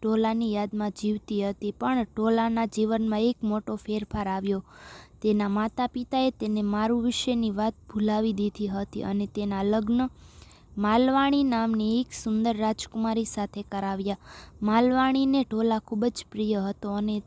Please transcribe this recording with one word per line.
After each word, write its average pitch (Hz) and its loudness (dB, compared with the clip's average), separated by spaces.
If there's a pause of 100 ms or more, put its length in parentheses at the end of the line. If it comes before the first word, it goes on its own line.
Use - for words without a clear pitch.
ઢોલાની 220 0
યાદમાં 208 -4
જીવતી 208 -2
હતી, 202 -4
પણ 247 -2
ઢોલાના 226 0
જીવનમાં 220 0
એક 240 2
મોટો 214 -2
ફેરફાર 208 -4
આવ્યો. 190 -2 (580)
તેના 208 2
માતા-પિતાએ 247 0
તેને 214 -2
મારુ 214 0
વિશેની 233 0
વાત 214 -2 (180)
ભૂલાવી 214 2
દીધી 202 -2
હતી 202 -6
અને 202 -2
તેના 202 -4
લગ્ન 220 2 (720)
માલવાણી 262 4
નામની 226 2
એક 254 -2 (180)
સુંદર 220 2
રાજકુમારી 220 -2
સાથે 202 -6
કરાવ્યા. 196 -4 (460)
માલવાણીને 262 4
ઢોલા 220 2
ખૂબ 214 -2
જ 247 -2
પ્રિય 214 0
હતો 202 -4
અને 214 -2